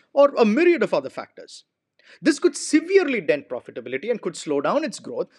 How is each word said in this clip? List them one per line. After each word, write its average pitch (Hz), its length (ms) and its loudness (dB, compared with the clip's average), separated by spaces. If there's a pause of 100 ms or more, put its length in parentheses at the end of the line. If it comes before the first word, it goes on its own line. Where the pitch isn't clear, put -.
(120)
or 285 260 4
a 214 60 4
myriad 269 400 4
of 185 100 -2
other 131 160 -2
factors. - 540 -16 (580)
This 285 160 2
could - 180 0
severely 311 640 2
dent 147 300 -2
profitability 127 600 -8
and 233 120 -2
could 175 120 -6
slow 143 280 -4
down 202 200 0
its 285 160 -8
growth 127 300 -8 (100)